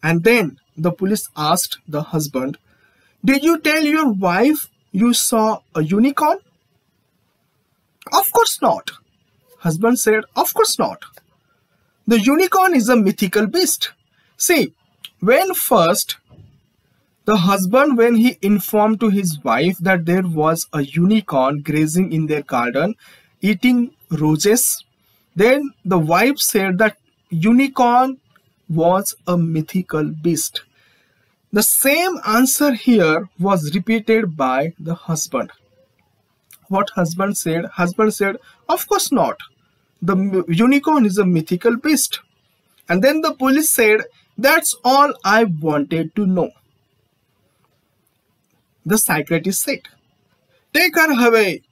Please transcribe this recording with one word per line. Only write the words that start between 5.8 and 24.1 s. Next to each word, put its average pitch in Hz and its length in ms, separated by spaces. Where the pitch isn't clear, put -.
unicorn?" 269 580
"Of - 200
course - 300
not." - 300
Husband 196 380
said, 427 280
"Of - 180
course - 240
not. - 280
The 226 140
unicorn 359 560
is 233 140
a 247 80
mythical 214 500
beast." - 440
See, 285 360
when 320 320
first 185 640
the 214 120
husband, 202 600
when 233 180
he 233 260
informed 208 580
to 233 100
his 180 320
wife 139 360
that 180 280
there 180 220
was 160 460
a 151 80
unicorn 147 800
grazing 156 500
in 156 160
their 151 140
garden, 135 540
eating 240 500
roses, 156 720